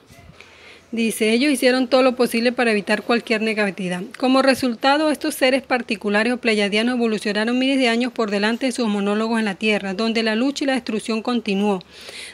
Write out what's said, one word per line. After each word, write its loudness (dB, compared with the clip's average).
Dice, 0
"Ellos 4
hicieron 2
todo 4
lo 4
posible 0
para 0
evitar 0
cualquier 0
negatividad. -2
Como 2
resultado, 2
estos -4
seres 2
particulares -2
o -4
pleyadianos 0
evolucionaron -2
miles 0
de 2
años 0
por -4
delante 0
de -2
sus -2
monólogos 0
en 0
la -2
Tierra, -2
donde -2
la 0
lucha -2
y -2
la 0
destrucción -4
continuó, -2